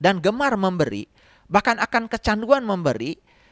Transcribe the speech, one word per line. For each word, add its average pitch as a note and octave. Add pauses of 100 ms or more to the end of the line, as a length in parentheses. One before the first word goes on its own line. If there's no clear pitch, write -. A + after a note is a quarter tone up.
dan F#3
gemar A3+
memberi, F3 (400)
bahkan G#3
akan A3+
kecanduan A#3
memberi, D#3 (320)